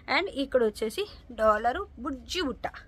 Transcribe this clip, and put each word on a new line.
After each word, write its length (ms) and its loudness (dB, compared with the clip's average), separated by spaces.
And 100 0
ఇక్కడ 160 4
వచ్చేసి 340 -4
డాలరు 420 4
బుజ్జి 440 -4
బుట్ట, 180 -6